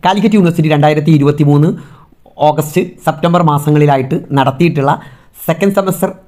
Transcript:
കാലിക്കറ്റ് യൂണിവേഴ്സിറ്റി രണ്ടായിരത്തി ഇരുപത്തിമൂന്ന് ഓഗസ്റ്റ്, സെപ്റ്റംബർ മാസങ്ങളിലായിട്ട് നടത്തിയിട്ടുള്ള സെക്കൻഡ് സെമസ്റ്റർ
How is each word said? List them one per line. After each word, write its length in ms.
കാലിക്കറ്റ് 320
യൂണിവേഴ്സിറ്റി 380
രണ്ടായിരത്തി 440
ഇരുപത്തിമൂന്ന് 500
ഓഗസ്റ്റ്, 340
സെപ്റ്റംബർ 340
മാസങ്ങളിലായിട്ട് 680
നടത്തിയിട്ടുള്ള 540
സെക്കൻഡ് 320
സെമസ്റ്റർ 320